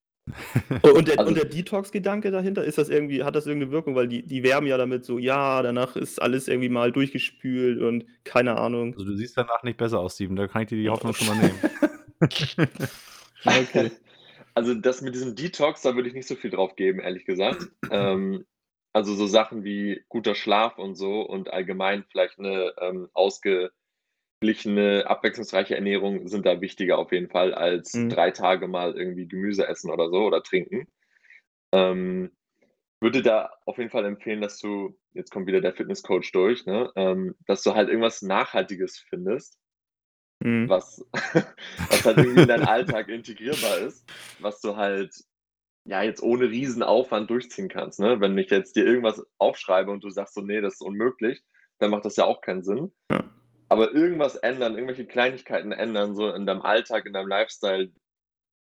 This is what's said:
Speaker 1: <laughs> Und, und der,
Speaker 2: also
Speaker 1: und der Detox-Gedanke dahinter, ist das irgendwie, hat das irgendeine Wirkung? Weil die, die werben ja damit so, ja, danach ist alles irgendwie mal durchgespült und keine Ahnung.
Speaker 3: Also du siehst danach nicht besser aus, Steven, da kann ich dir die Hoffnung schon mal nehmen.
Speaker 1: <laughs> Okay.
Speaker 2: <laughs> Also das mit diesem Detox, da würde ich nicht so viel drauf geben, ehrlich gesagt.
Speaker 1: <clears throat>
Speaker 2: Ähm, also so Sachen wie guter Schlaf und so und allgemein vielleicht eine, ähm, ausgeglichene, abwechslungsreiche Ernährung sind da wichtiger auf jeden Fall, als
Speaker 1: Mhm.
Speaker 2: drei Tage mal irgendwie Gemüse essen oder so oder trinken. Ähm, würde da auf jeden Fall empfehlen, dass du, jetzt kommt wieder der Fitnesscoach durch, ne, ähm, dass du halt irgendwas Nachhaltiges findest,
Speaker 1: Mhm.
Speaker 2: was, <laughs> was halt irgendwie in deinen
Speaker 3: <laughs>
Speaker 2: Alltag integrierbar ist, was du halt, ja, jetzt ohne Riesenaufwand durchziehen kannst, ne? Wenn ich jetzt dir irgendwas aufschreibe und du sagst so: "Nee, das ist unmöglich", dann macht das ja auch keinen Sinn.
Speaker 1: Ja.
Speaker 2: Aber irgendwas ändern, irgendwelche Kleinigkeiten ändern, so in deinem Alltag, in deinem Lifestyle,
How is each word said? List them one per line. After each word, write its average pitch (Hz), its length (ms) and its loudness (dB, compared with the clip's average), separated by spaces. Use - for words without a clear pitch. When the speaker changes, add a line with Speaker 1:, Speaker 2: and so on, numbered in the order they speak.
Speaker 1:
<laughs> - 560 -4
Und, 147 100 12
und 156 160 8
der, 143 120 2
Speaker 2:
also 165 100 2
Speaker 1:
und 160 60 2
der 151 100 2
Detox-Gedanke 196 840 -4
dahinter, 190 320 -2
ist 151 140 -4
das 143 100 2
irgendwie, 143 360 0
hat 143 120 -2
das 147 100 -2
irgendeine 143 260 -4
Wirkung? 151 220 -2
Weil 123 140 2
die, 120 180 -6
die 131 160 -6
werben 139 240 4
ja 131 100 2
damit 127 280 -2
so, 120 140 -4
ja, 131 440 0
danach 123 340 -2
ist - 240 -6
alles 131 280 0
irgendwie 127 200 0
mal 120 240 2
durchgespült 127 880 -2
und 117 240 0
keine 123 340 2
Ahnung. 120 360 -2
Speaker 3:
Also 98 120 -12
du 101 100 -4
siehst 113 200 -8
danach 120 260 -2
nicht 120 160 -6
besser 113 220 0
aus, 92 160 -4
Steven, 95 200 -4
da 98 120 -2
kann 113 140 -2
ich 107 60 -6
dir 113 100 -4
die 107 120 2
Hoffnung 110 240 -2
schon 113 140 -2
mal 104 80 0
nehmen. - 220 4
Speaker 1:
<laughs> - 720 -2
Okay. 127 520 2
Speaker 2:
<laughs> - 40 -20
Also 120 200 0
das 127 280 0
mit 131 120 -8
diesem 123 220 -6
Detox, 156 460 -2
da 127 120 2
würde 123 140 0
ich 123 60 -12
nicht 131 120 -12
so 131 80 -6
viel 113 160 -8
drauf 95 260 0
geben, 95 240 2
ehrlich 90 260 -6
gesagt. 95 420 -2
Speaker 1:
<clears throat> - 120 -10
Speaker 2:
Ähm, 98 560 0
also 104 200 0
so 104 120 0
Sachen 107 380 2
wie 101 440 -4
guter 107 260 -2
Schlaf 110 440 0
und 95 160 -10
so 98 260 -4
und 95 320 -8
allgemein 95 580 -2
vielleicht 92 280 0
eine, 95 420 -2
ähm, 90 320 -6
ausgeglichene, 101 1900 0
abwechslungsreiche 101 680 -2
Ernährung 98 540 -2
sind 95 180 -2
da 87 140 2
wichtiger 90 380 0
auf - 140 -2
jeden 90 160 -2
Fall, 90 260 2
als 85 400 -2
Speaker 1:
Mhm. 117 140 -2
Speaker 2:
drei 90 220 2
Tage 92 380 0
mal 87 280 -4
irgendwie 90 320 -6
Gemüse 95 400 -2
essen 85 220 -8
oder 82 180 0
so 92 180 2
oder - 160 2
trinken. - 460 -4
Ähm, 92 600 0
würde 117 220 2
da 110 280 4
auf 101 120 -8
jeden 113 120 -6
Fall 110 160 -2
empfehlen, 107 340 -6
dass 101 180 -8
du, 101 400 -6
jetzt 90 180 -12
kommt 95 160 -6
wieder 95 140 4
der 90 140 -2
Fitnesscoach 92 580 -4
durch, 98 340 2
ne, 110 300 -2
ähm, 92 380 0
dass 98 160 0
du 101 120 2
halt 107 140 4
irgendwas 113 340 0
Nachhaltiges 104 760 -2
findest, 95 480 -6
Speaker 1:
Mhm. 117 240 2
Speaker 2:
was, - 360 -2
<laughs> - 420 -2
was - 160 4
halt 117 140 6
irgendwie 151 240 8
in 127 60 10
deinen 117 140 4
Speaker 3:
<laughs> 127 60 2
Speaker 2:
Alltag 120 400 0
integrierbar 110 680 -4
ist, 123 260 -8
was 104 220 -6
du 104 160 -4
halt, 101 380 -2
ja, 98 160 -2
jetzt 107 200 -4
ohne 120 280 2
Riesenaufwand 117 800 0
durchziehen 113 380 -6
kannst, - 320 -8
ne? 110 200 4
Wenn 98 160 2
ich 95 140 0
jetzt - 260 0
dir 107 80 4
irgendwas 113 400 2
aufschreibe 95 520 2
und 101 140 -8
du 101 60 -12
sagst 98 240 -8
so: 101 80 -8
"Nee, 104 180 -4
das 98 140 -4
ist - 80 -18
unmöglich", 110 600 -4
dann 104 120 2
macht 104 140 -2
das 104 120 -6
ja 95 80 4
auch - 180 0
keinen 92 220 -6
Sinn. 120 280 -4
Speaker 1:
Ja. - 140 -2
Speaker 2:
Aber 110 260 4
irgendwas 156 420 2
ändern, 120 380 -2
irgendwelche 127 320 -8
Kleinigkeiten 123 640 -2
ändern, 104 420 -2
so 104 160 -2
in 98 140 -6
deinem 95 180 -2
Alltag, 107 440 0
in 101 80 -16
deinem 95 140 -4
Lifestyle, 98 640 -2